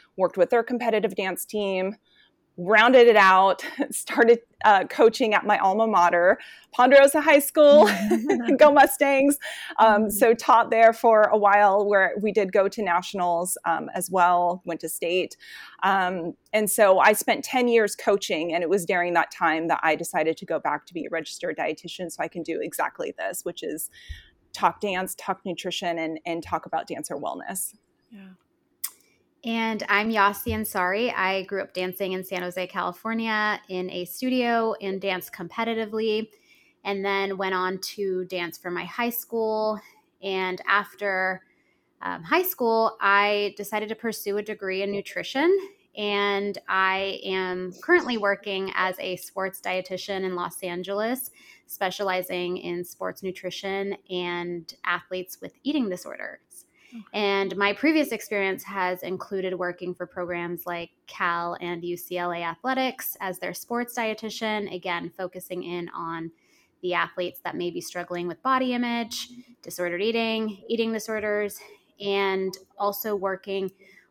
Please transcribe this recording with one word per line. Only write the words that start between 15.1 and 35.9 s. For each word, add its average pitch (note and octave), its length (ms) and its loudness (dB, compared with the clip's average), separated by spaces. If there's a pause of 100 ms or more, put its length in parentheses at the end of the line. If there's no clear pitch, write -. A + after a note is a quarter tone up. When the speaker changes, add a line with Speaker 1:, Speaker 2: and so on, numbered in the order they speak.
Speaker 1:
Um, F#3 500 0 (180)
and G#3+ 160 2
so G3 300 6
I G#3 140 8
spent - 320 -2
ten B3 240 0
years A3+ 260 4
coaching, F3+ 580 -2
and E3+ 120 0
it D#3+ 40 -2
was F3+ 160 2
during F3 300 0
that E3+ 160 2
time D#3+ 380 0
that E3 160 2
I D#3+ 100 4
decided D#3+ 440 -2
to - 60 -16
go E3 140 -4
back D3 280 -4
to - 80 -18
be E3 120 -8
a - 40 -14
registered D#3+ 460 -8
dietitian D#3+ 540 -8
so - 120 -8
I E3 60 -6
can E3+ 140 -12
do D#3+ 180 -6
exactly - 560 -6
this, - 280 -8
which - 180 -10
is - 260 -10 (680)
talk F3 220 2
dance, F#3 340 -4
talk - 300 -8
nutrition, E3+ 560 -6
and, D#3+ 260 -6
and E3+ 160 -6
talk - 240 -6
about - 220 -6
dancer - 260 -10
wellness. - 600 -10 (360)
Speaker 3:
Yeah. G3 200 -20 (1120)
Speaker 4:
And A3+ 440 -4
I'm G#3 220 2
Yasi G3+ 400 2
Ansari. G#3+ 640 -2
I F#3+ 300 -2
grew F#3+ 180 -6
up - 100 -12
dancing F#3 400 -4
in F#3 120 -6
San F#3 180 -8
Jose, F3+ 240 -6
California G#3+ 1000 -4
in F#3 220 -6
a F3+ 140 -8
studio A#3+ 760 -2
and F#3+ 200 -6
danced F#3 320 -6
competitively, A3 920 -4 (560)